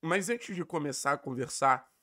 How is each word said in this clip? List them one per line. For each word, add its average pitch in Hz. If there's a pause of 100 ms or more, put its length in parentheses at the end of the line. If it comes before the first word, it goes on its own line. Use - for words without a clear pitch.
mas 170
antes 233
de 175
começar 147
a 147
conversar 131 (160)